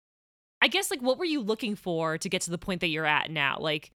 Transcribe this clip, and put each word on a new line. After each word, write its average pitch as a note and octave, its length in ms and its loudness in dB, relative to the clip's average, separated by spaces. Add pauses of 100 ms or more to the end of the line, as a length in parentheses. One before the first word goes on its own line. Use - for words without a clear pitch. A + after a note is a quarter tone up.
(600)
I C4 60 8
guess, F#4 240 0
like, D4+ 100 -2
what B3+ 160 2
were F#4 80 -2
you D4+ 160 2
looking G#3+ 340 -2
for D#3+ 420 0
to F3+ 120 -6
get F#3 140 0
to - 80 -6
the E3+ 80 -2
point F#3 220 -6
that F3+ 80 2
you're D#3 180 0
at D3+ 240 2
now? D3 280 0
Like, D3+ 380 -2